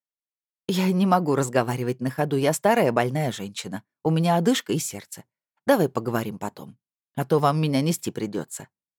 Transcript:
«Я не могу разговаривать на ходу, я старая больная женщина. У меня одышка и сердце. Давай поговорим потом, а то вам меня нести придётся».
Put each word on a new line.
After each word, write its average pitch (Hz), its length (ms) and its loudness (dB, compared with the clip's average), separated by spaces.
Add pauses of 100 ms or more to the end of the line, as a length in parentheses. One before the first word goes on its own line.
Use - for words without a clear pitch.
(680)
«Я 185 240 2
не 185 140 4
могу 180 280 4
разговаривать 123 680 0
на 131 100 -2
ходу, 147 260 -2
я 135 160 2
старая 202 400 2
больная 123 400 0
женщина. 101 500 -10 (220)
У 156 60 2
меня 165 260 4
одышка 175 360 0
и 139 60 0
сердце. - 460 -10 (400)
Давай 202 240 4
поговорим 113 500 -6
потом, - 380 -10 (380)
а 139 100 -4
то 156 140 2
вам 147 220 2
меня 143 200 2
нести 160 300 -2
придётся». 101 580 -8 (300)